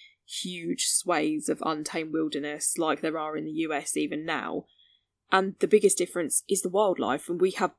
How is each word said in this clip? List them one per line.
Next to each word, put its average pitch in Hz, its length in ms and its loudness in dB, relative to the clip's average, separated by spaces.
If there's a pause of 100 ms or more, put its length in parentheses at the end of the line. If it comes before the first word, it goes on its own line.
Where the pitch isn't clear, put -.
(260)
huge 175 600 -4
swathes 156 640 0
of 151 160 -2
untamed 156 480 -4
wilderness 147 640 -2
like 156 240 0
there 160 160 -2
are 156 180 -4
in 156 80 -4
the 156 80 -6
U 156 220 -2
S 147 240 -4
even 151 280 -2
now. - 400 -4 (680)
And 190 280 2
the 190 80 2
biggest 202 300 6
difference 175 520 0
is 196 120 2
the 185 80 -2
wildlife, 175 600 2
and 175 100 -2
we 185 120 4
have 180 280 0